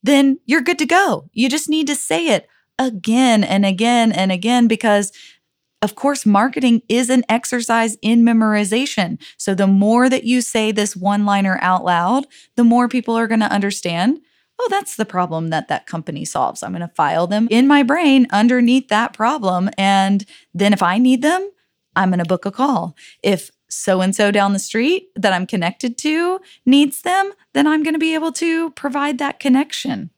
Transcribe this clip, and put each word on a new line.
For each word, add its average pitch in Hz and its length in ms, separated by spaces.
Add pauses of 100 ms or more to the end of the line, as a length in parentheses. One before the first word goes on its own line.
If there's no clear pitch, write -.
then 277 420
you're 285 160
good 330 180
to 311 60
go. 320 480
You 240 160
just 302 180
need 311 200
to 285 80
say 330 340
it 202 180 (320)
again 233 640
and 196 220
again 226 460
and 190 200
again, 233 360
because 208 440 (720)
of 202 140
course, 277 300
marketing 233 640
is 233 220
an 254 180
exercise 226 720
in 233 200
memorization. 214 1000 (180)
So 196 180
the 190 120
more 214 420
that 247 140
you 247 180
say 220 300
this 208 240
one-liner 196 680
out 180 220
loud, 180 440 (280)
the 240 80
more 240 240
people 233 280
are 226 120
gonna 220 180
understand, 196 760 (380)
"Oh, 494 100
that's 392 260
the 220 100
problem 165 440
that 156 180
that - 200
company 156 360
solves. - 380
I'm 190 100
gonna 170 240
file 165 300
them 214 240
in 240 180
my 285 160
brain 269 480
underneath 240 580
that 214 240
problem. 202 640
And 196 460 (300)
then 202 180
if 196 120
I 180 160
need 254 240
them, 370 260 (460)
I'm 185 160
gonna 175 140
book 175 200
a 196 60
call. 240 440 (280)
If - 280 (180)
so-and-so 190 640
down 202 220
the 190 60
street 302 560
that 196 180
I'm 180 120
connected 196 540
to 349 400 (260)
needs 277 360
them, 392 320 (200)
then 285 140
I'm 311 160
gonna 320 140
be 320 160
able 320 200
to 330 380
provide 285 460
that 277 220
connection." 262 800